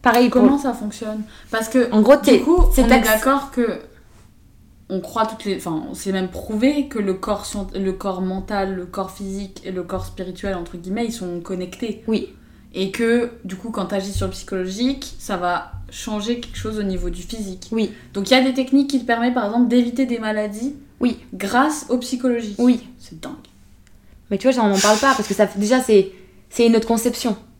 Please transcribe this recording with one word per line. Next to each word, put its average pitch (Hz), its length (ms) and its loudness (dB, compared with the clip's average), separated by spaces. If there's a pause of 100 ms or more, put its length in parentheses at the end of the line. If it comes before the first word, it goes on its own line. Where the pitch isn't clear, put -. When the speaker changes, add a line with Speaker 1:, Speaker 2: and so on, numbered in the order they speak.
Speaker 1:
Pareil 247 260 6
pour 247 120 4
Speaker 2:
Comment 277 180 6
ça 254 140 -2
fonctionne ? 214 500 -8 (260)
Parce 226 200 -4
que, 247 220 2
Speaker 1:
En 214 100 6
gros, 247 160 10
Speaker 2:
du 285 40 -2
Speaker 1:
t'es, 247 200 6
Speaker 2:
coup, 349 220 6 (120)
Speaker 1:
c'est 262 80 6
Speaker 2:
on - 20 6
est 226 40 2
Speaker 1:
tax- 240 180 6
Speaker 2:
d'accord 262 440 2
que 226 280 -2 (1080)
on 190 100 -4
croit 214 260 -2
toutes - 200 -10
les, 190 120 -2
enfin, 160 360 -6
c'est - 180 -6
même 185 160 -2
prouvé 254 600 0
que 226 120 -6
le 196 160 0
corps 202 320 -4
scient-, 196 260 -8
le 190 200 -2
corps 190 280 -6
mental, 190 540 -4
le 180 100 -8
corps 190 260 -8
physique 196 520 -10
et 180 80 -10
le 180 100 -6
corps 185 240 -6
spirituel, 185 500 -8
entre 175 220 -10
guillemets, 190 280 -4
ils 226 80 -4
sont 175 260 -8
connectés. 185 680 -8
Speaker 1:
Oui. 220 240 -2 (460)
Speaker 2:
Et 190 160 -2
que, 233 400 0 (140)
du 185 100 -10
coup, 226 160 -12
quand 196 140 -4
t'agis 196 260 -6
sur 196 160 -4
le 185 60 -6
psychologique, 202 840 -4
ça 196 180 -6
va 175 340 -4 (180)
changer 220 520 -6
quelque - 160 -12
chose 214 220 -6
au 202 40 -4
niveau 180 260 -2
du 175 120 -8
physique. 196 500 -10
Speaker 1:
Oui. 220 200 0 (220)
Speaker 2:
Donc, 196 160 -4
il 262 40 6
y 254 40 6
a 262 60 6
des 262 100 2
techniques 269 360 2
qui 269 100 0
te 233 60 -6
permettent, 240 300 0
par 220 100 0
exemple, 233 240 2
d'éviter 240 360 2
des 240 140 -4
maladies 214 560 -4 (240)
Speaker 1:
Oui. 240 180 0 (160)
Speaker 2:
grâce 240 560 0
au 247 100 0
psychologique. 240 580 -2
Speaker 1:
Oui. 240 300 2 (120)
Speaker 2:
C'est - 220 -20
dingue. - 100 -10 (1000)
Speaker 1:
Mais 202 80 -2
tu 247 100 0
vois, 254 60 4
ça, 233 100 2
on 202 60 4
n'en 196 100 2
parle 214 180 4
pas, 269 180 4
parce 208 120 -4
que 196 60 -6
ça 202 140 4
fait, 202 120 -8
déjà, 226 200 4
c'est, 208 320 4 (380)
c'est 233 180 2
une 226 80 6
autre 220 120 2
conception. 233 500 -2 (220)